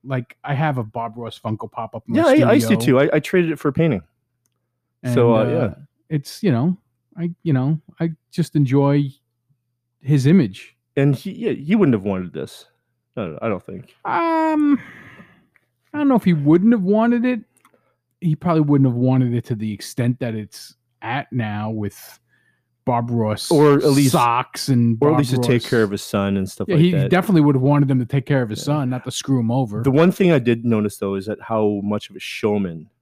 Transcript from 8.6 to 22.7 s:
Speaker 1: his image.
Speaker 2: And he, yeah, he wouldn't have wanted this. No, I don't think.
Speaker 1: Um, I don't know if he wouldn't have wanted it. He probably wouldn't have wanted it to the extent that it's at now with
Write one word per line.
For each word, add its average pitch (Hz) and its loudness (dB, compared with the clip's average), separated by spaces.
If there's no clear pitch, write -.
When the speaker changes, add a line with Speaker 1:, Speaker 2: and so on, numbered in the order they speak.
Speaker 1:
his 135 0
image. 143 2
Speaker 2:
And 139 2
he, 190 -12
yeah, 196 -6
he 147 -2
wouldn't 170 4
have 98 0
wanted 95 -4
this. - -12
No, 85 -8
I 113 -4
don't 92 -6
think. - -18
Speaker 1:
Um, 320 0
I 294 -6
don't 294 0
know 262 4
if 214 0
he 180 4
wouldn't 165 4
have 208 0
wanted 226 0
it. 247 -2
He 156 0
probably 165 0
wouldn't 143 4
have 120 -2
wanted 127 2
it 120 -4
to 120 -4
the 107 -6
extent 120 -4
that 117 -6
it's - -14
at 127 -8
now 107 -4
with - -10